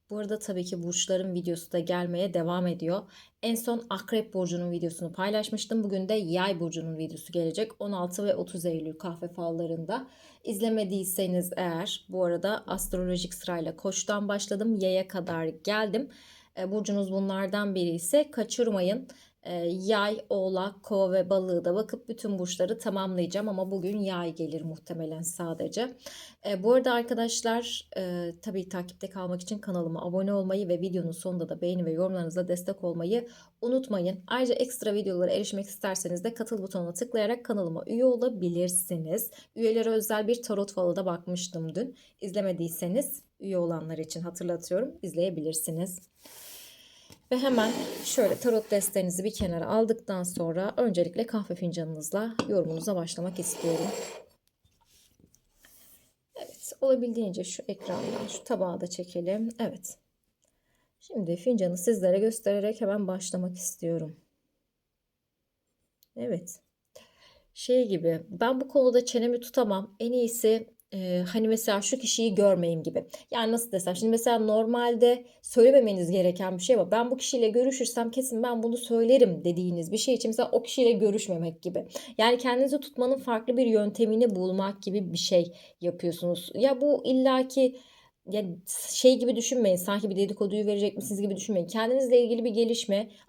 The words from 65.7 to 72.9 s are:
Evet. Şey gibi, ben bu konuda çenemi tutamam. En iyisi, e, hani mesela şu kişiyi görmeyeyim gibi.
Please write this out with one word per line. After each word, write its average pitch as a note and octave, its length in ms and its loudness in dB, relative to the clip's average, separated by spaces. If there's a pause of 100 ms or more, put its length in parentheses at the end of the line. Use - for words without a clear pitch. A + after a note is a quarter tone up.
Evet. F#3+ 420 -6 (920)
Şey B3 340 4
gibi, E3 420 2
ben A#3 320 0
bu C4 60 -4
konuda B3+ 380 6
çenemi A#3+ 340 0
tutamam. G#3 600 0
En A#3 120 -2
iyisi, A3+ 640 2 (180)
e, F3+ 340 0
hani A3 200 2
mesela A3 340 2
şu B3+ 160 0
kişiyi A3+ 380 0
görmeyeyim F3 480 4
gibi. - 220 -4 (260)